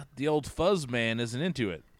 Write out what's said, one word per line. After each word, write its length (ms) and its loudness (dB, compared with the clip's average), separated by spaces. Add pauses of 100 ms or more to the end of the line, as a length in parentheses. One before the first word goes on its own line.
(160)
the 120 -2
old 220 2
fuzz 380 2
man 320 0
isn't 200 -4
into 300 0
it. 120 -8 (180)